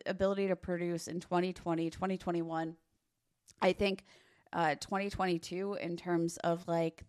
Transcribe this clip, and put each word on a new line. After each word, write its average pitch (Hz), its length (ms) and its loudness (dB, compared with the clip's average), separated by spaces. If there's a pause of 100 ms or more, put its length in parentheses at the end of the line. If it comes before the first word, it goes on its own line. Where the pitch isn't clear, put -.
ability 196 420 2
to 185 80 2
produce 175 520 -2
in 175 120 -4
twenty 180 320 2
twenty, 165 380 -2
twenty 190 260 -2
twenty-one. 165 600 -2 (840)
I 185 140 6
think, 196 300 0 (460)
uh, 156 300 2
twenty 202 300 -2
twenty-two 185 640 -2
in 170 240 -4
terms 170 400 0
of, 170 280 0
like, 165 420 0